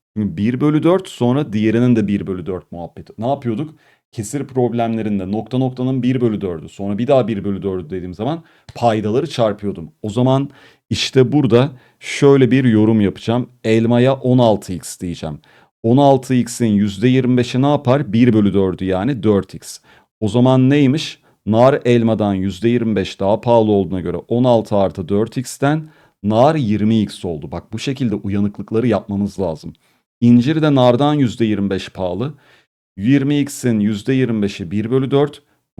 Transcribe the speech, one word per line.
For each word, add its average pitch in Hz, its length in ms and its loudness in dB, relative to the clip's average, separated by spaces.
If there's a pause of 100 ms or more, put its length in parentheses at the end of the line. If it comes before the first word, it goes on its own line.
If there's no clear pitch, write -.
(180)
Çünkü 95 200 -4
bir 110 240 -2
bölü 151 220 0
dört, 185 240 0
sonra 123 460 -2
diğerinin 110 420 2
de 107 120 0
bir 98 200 -2
bölü 90 180 -8
dört 92 260 -10
muhabbeti. 85 460 -16
Ne 110 100 -6
yapıyorduk? 135 480 -6 (360)
Kesir 127 320 -10
problemlerinde 113 880 -2
nokta 107 260 -6
noktanın 127 460 -2
bir 123 180 0
bölü 107 200 0
dördü, 82 280 -8
sonra 101 280 -6
bir 120 100 -4
daha 131 200 2
bir 104 160 -4
bölü 98 200 -6
dördü 92 260 -6
dediğim 90 240 -10
zaman 117 300 -8 (320)
paydaları 113 540 0
çarpıyordum. 98 600 -4 (100)
O 107 80 -8
zaman 131 400 0 (400)
işte - 420 2
burada 135 400 2 (280)
şöyle 139 520 4
bir 131 120 2
yorum 110 380 4
yapacağım. 113 480 -2 (140)
Elmaya 117 500 2
on 127 240 0
altı 107 360 2
x - 260 -12
diyeceğim. 80 400 -10 (440)
On 117 140 4
altı 135 360 4
x'in 120 320 -2
yüzde 104 420 0
yirmi 127 300 2
beşi 123 240 -2
ne 143 80 2
yapar? 143 440 0
Bir 117 200 4
bölü 101 200 4
dördü 95 320 0
yani 95 380 -2
dört 101 300 0
x. - 260 -16 (400)
O 107 80 -2
zaman 127 420 4
neymiş? 143 500 0 (260)
Nar 117 400 4
elmadan 113 480 2
yüzde 95 360 -2
yirmi 113 260 0
beş 95 240 -4
daha 104 220 0
pahalı 117 300 4
olduğuna 95 280 0
göre 87 180 -6
on 117 260 -2
altı 113 320 2
artı 92 340 -2
dört 110 280 -2
x'ten 151 520 -4 (340)
nar 120 320 2
yirmi 107 460 0
x 98 240 -6
oldu. 78 260 -8
Bak - 220 -12
bu 113 60 -8
şekilde 135 360 -4
uyanıklıkları 101 720 -2
yapmamız 101 520 -2
lazım. 82 340 -6 (480)
İncir 120 400 4
de 151 140 4
nardan 127 380 4
yüzde 120 320 0
yirmi 101 240 -2
beş 95 200 -6
pahalı. 95 440 -6 (640)
Yirmi 135 420 0
x'in 127 400 -2
yüzde 104 340 -2
yirmi 117 280 -2
beşi 98 300 -6
bir 107 200 -4
bölü 131 200 -2
dört. 143 320 -2 (360)